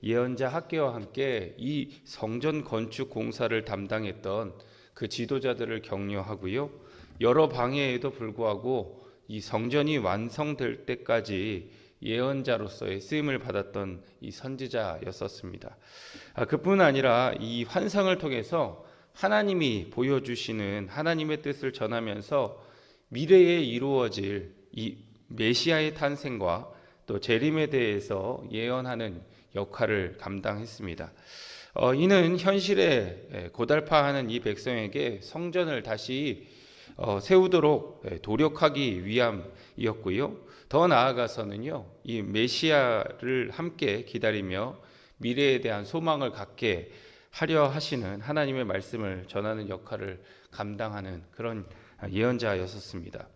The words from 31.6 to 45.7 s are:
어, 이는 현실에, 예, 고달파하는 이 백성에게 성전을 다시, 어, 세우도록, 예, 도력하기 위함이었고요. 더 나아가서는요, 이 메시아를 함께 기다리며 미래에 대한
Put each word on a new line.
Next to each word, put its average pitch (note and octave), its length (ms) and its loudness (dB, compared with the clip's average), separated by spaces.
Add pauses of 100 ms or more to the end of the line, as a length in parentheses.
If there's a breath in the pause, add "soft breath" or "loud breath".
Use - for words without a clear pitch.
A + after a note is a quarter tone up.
어, B2+ 220 4
이는 F3+ 420 6
현실에, F3 960 2
예, F2+ 180 -8
고달파하는 C#3+ 760 4
이 A#2 100 -2
백성에게 A2+ 840 -2
성전을 E3 580 -2
다시, A#2+ 640 -4 (480 loud breath)
어, G2+ 240 0
세우도록, F3 920 6
예, E2+ 80 -6
도력하기 C3+ 840 2
위함이었고요. A2 1300 0 (320 loud breath)
더 D#3+ 180 6
나아가서는요, A#2+ 1000 2 (160)
이 A2+ 180 -4
메시아를 B2 1300 2
함께 A#2+ 520 -2
기다리며 G#2+ 760 -2 (380 loud breath)
미래에 B2+ 440 2
대한 G#2+ 220 -2